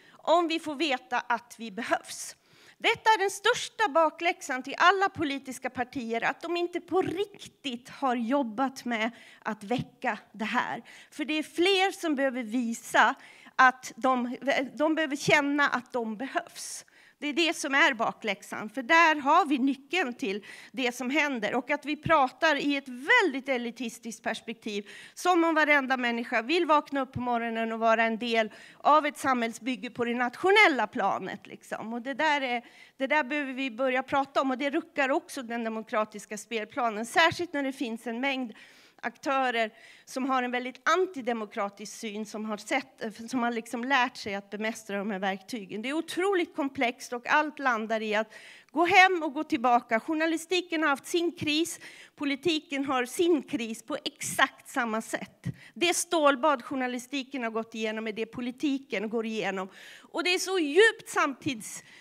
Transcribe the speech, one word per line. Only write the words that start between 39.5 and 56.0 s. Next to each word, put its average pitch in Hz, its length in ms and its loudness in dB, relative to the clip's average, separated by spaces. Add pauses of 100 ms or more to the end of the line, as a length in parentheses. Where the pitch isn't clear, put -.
som 262 240 -4
har 262 140 2
en 247 80 -4
väldigt 247 380 -4
antidemokratisk 233 1040 -2
syn, 214 320 -8
som 214 200 -10
har 214 120 -6
sett, - 460 -4 (260)
som 254 140 0
har 240 80 0
liksom 233 320 -6
lärt 254 340 2
sig 202 180 -6
att 202 140 -10
bemästra 214 480 -6
de 202 140 -4
här 185 80 -4
verktygen. 196 600 -6
Det 254 80 -6
är 285 40 -4
otroligt 330 600 -2
komplext 269 580 -4
och 240 140 -10
allt 302 320 0
landar 226 420 -2
i 214 140 -2
att 220 180 -2 (380)
gå 330 140 2
hem 370 380 6
och 302 100 -4
gå 311 100 -4
tillbaka. 240 560 2
Journalistiken 330 840 -2
har 311 80 2
haft 269 180 -2
sin 339 240 0
kris, 302 480 -2 (360)
politiken 285 720 -2
har 254 200 0
sin 330 360 2
kris 226 420 -6
på - 220 -6
exakt - 640 -2
samma 226 320 -2
sätt. - 460 -10 (260)
Det 339 200 2
stålbad 285 680 2